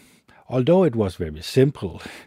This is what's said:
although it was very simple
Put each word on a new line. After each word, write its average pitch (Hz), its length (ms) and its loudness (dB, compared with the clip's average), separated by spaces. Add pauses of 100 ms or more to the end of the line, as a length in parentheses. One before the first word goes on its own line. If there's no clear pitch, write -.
(480)
although 139 360 4
it 131 100 0
was 104 220 -2
very 80 260 -8
simple 131 580 0 (260)